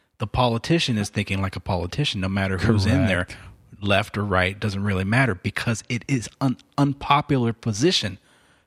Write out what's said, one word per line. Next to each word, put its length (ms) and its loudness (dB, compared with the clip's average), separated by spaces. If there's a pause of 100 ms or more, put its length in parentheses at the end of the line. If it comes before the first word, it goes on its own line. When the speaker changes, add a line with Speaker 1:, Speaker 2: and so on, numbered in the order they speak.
(180)
Speaker 1:
the 80 -4
politician 720 0
is 100 -2
thinking 320 -2
like 160 -2
a 40 -10
politician, 600 -2
no 80 -2
matter 300 0
who's 280 2
in 200 4
there, 180 2
Speaker 2:
Correct. 120 -14 (440)
Speaker 1:
left 380 0
or 60 0
right, 340 0
doesn't 240 -2
really 220 0
matter, 300 2
because 540 -4
it 200 -4
is 200 -2 (120)
an 160 0 (200)
unpopular 760 2
position 640 0 (480)